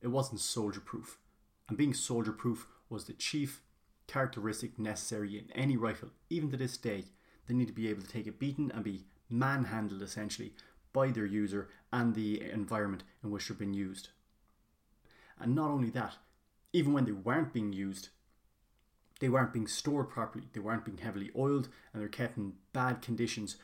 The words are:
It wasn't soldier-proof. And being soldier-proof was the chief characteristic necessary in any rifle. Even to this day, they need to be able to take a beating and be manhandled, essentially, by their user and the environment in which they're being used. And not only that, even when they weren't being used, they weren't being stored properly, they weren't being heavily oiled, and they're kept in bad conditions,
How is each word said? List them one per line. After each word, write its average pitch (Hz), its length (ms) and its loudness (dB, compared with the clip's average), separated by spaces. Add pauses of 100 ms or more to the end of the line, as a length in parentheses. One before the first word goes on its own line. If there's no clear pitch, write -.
It 120 60 -4
wasn't 127 340 0
soldier-proof. 107 800 -4 (480)
And 110 100 -4
being 139 180 4
soldier-proof 117 720 0 (200)
was 107 180 -6
the - 60 -12
chief - 480 -2 (460)
characteristic 117 720 -2
necessary 107 580 -2
in - 140 -12
any 135 260 2
rifle. 110 360 -2 (180)
Even 160 220 0
to 135 40 -2
this 127 200 -2
day, 101 300 -4 (400)
they 120 80 0
need 123 120 6
to 107 80 -8
be 110 140 0
able 101 140 0
to 92 60 -12
take 107 200 -6
a 104 40 -8
beating 139 380 0
and 110 140 -4
be 98 240 -4 (200)
manhandled, 113 720 0
essentially, 104 540 -6 (380)
by 135 180 6
their 110 160 2
user 101 420 0 (240)
and 120 220 4
the 107 340 0
environment 104 540 0 (220)
in 104 80 -2
which 98 160 -4
they're 92 80 -4
being 101 180 -2
used. 98 360 -4 (1300)
And 123 180 2
not 156 160 2
only 123 180 2
that, 113 280 -2 (540)
even 147 200 6
when 135 120 6
they 107 80 2
weren't 120 400 2
being 104 200 2
used, 98 380 -4 (1120)
they 135 80 4
weren't 127 240 4
being 110 140 0
stored 143 420 0
properly, - 440 -4
they 107 80 -6
weren't 110 240 0
being 101 140 -8
heavily 101 360 -4
oiled, 139 340 4 (240)
and 110 80 -4
they're 104 80 -2
kept 117 280 -2
in 98 200 -4 (160)
bad 127 300 0
conditions, 110 600 -2